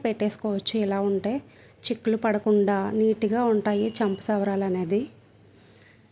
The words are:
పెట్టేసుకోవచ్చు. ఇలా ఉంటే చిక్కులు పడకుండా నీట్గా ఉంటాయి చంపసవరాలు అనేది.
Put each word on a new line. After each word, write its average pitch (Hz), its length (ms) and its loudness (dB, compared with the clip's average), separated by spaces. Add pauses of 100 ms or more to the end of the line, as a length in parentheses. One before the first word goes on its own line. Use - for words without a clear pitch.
పెట్టేసుకోవచ్చు. 208 680 -2 (120)
ఇలా 196 240 0
ఉంటే 196 220 0 (540)
చిక్కులు 226 380 -2
పడకుండా 208 520 2 (220)
నీట్గా 220 420 2 (120)
ఉంటాయి 208 340 2 (140)
చంపసవరాలు 196 680 0
అనేది. 185 320 0 (1120)